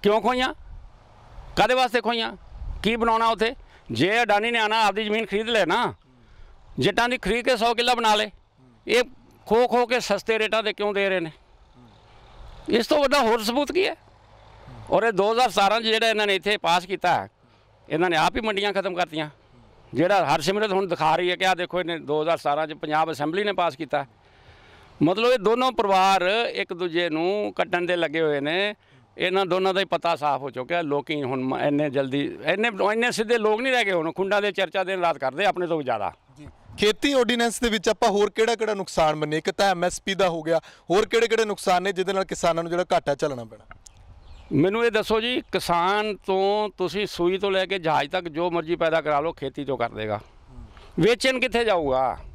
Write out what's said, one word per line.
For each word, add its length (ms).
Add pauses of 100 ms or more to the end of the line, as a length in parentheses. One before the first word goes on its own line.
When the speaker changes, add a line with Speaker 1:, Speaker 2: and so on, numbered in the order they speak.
Speaker 1:
ਕਿਉਂ 180
ਖੋਈਆਂ? 340 (1000)
ਕਾਹਦੇ 180
ਵਾਸਤੇ 260
ਖੋਈਆਂ? 360 (460)
ਕੀ 140
ਬਣਾਉਣਾ 320
ਉੱਥੇ? 260 (360)
ਜੇ 320
ਅਡਾਨੀ 280
ਨੇ 80
ਆਉਣਾ, 220
ਆਪਦੀ 240
ਜ਼ਮੀਨ 220
ਖਰੀਦ 220
ਲੈ 180
ਨਾ, 280 (840)
ਜੱਟਾਂ 300
ਦੀ 100
ਖਰੀਦ 260
ਕੇ 120
ਸੌ 180
ਕਿੱਲਾ 200
ਬਣਾ 200
ਲੇ। 160 (560)
ਇਹ 180 (420)
ਖੋ 220
ਖੋ 180
ਕੇ 140
ਸਸਤੇ 380
ਰੇਟਾਂ 240
'ਤੇ 100
ਕਿਉਂ 220
ਦੇ 140
ਰਹੇ 120
ਨੇ? 100 (1400)
ਇਸ 180
ਤੋਂ 120
ਵੱਡਾ 220
ਹੋਰ 220
ਸਬੂਤ 300
ਕੀ 140
ਹੈ? 100 (920)
ਔਰ 120
ਇਹ 100
ਦੋ 200
ਹਜ਼ਾਰ 180
ਸਤਾਰਾਂ 300
'ਚ 40
ਜਿਹੜਾ 240
ਇਹਨਾਂ 180
ਨੇ 80
ਇੱਥੇ 220
ਪਾਸ 300
ਕੀਤਾ, 420 (600)
ਇਹਨਾਂ 220
ਨੇ 60
ਆਪ 200
ਹੀ 40
ਮੰਡੀਆਂ 320
ਖਤਮ 220
ਕਰਤੀਆਂ। 360 (640)
ਜਿਹੜਾ 400
ਹਰਸਿਮਰਤ 380
ਹੁਣ 140
ਦਿਖਾ 300
ਰਹੀ 140
ਹੈ 60
ਕਿ 100
ਆਹ 80
ਦੇਖੋ, 260
ਇਹਨੇ 180
ਦੋ 240
ਹਜ਼ਾਰ 140
ਸਤਾਰਾਂ 300
'ਚ 60
ਪੰਜਾਬ 400
ਅਸੈਂਬਲੀ 320
ਨੇ 80
ਪਾਸ 240
ਕੀਤਾ। 300 (960)
ਮਤਲਬ, 300
ਇਹ 60
ਦੋਨੋਂ 340
ਪਰਿਵਾਰ 500 (300)
ਇੱਕ 200
ਦੂਜੇ 380
ਨੂੰ 460
ਕੱਟਣ 260
ਦੇ 140
ਲੱਗੇ 240
ਹੋਏ 200
ਨੇ। 340 (440)
ਇਹਨਾਂ 280
ਦੋਨਾਂ 280
ਦਾ 60
ਹੀ 40
ਪਤਾ 320
ਸਾਫ਼ 260
ਹੋ 80
ਚੁੱਕਿਆ। 320
ਲੋਕੀ 400
ਹੁਣ 200
ਮ-, 180
ਇੰਨੇ 300
ਜਲਦੀ, 540
ਇੰਨੇ, 240
ਇੰਨੇ 420
ਸਿੱਧੇ 280
ਲੋਕ 220
ਨਹੀਂ 120
ਰਹਿ 120
ਗਏ 80
ਹੁਣ। 200
ਖੁੰਡਾਂ 300
ਦੇ 100
ਚਰਚਾ 320
ਦਿਨ 160
ਰਾਤ 180
ਕਰਦੇ 260
ਆਪਣੇ 220
ਤੋਂ 120
ਵੀ 60
ਜ਼ਿਆਦਾ। 280 (260)
Speaker 2:
ਜੀ। 100 (300)
ਖੇਤੀ 340
ਆਰਡੀਨੈਂਸ 480
ਦੇ 80
ਵਿੱਚ 200
ਆਪਾਂ 200
ਹੋਰ 220
ਕਿਹੜਾ 240
ਕਿਹੜਾ 200
ਨੁਕਸਾਨ 400
ਮੰਨੀਏ? 240
ਇੱਕ 120
ਤਾਂ 200
ਐਮ 140
ਐਸ 180
ਪੀ 120
ਦਾ 140
ਹੋ 140
ਗਿਆ, 160
ਹੋਰ 480
ਕਿਹੜੇ 220
ਕਿਹੜੇ 160
ਨੁਕਸਾਨ 380
ਨੇ 100
ਜਿਹਦੇ 200
ਨਾਲ 120
ਕਿਸਾਨਾਂ 380
ਨੂੰ 80
ਜਿਹੜਾ 220
ਘਾਟਾ 220
ਝੱਲਣਾ 300
ਪੈਣਾ? 320 (760)
Speaker 1:
ਮੈਨੂੰ 320
ਇਹ 60
ਦੱਸੋ 300
ਜੀ, 220 (100)
ਕਿਸਾਨ 640
ਤੋਂ 520 (100)
ਤੁਸੀਂ 280
ਸੂਈ 320
ਤੋਂ 120
ਲੈ 160
ਕੇ 120
ਜਹਾਜ਼ 320
ਤੱਕ 180
ਜੋ 220
ਮਰਜ਼ੀ 260
ਪੈਦਾ 240
ਕਰਾ 200
ਲਓ, 120
ਖੇਤੀ 300
'ਚੋਂ 160
ਕਰ 100
ਦੇਗਾ। 320 (800)
ਵੇਚਣ 400
ਕਿੱਥੇ 240
ਜਾਊਗਾ? 540 (160)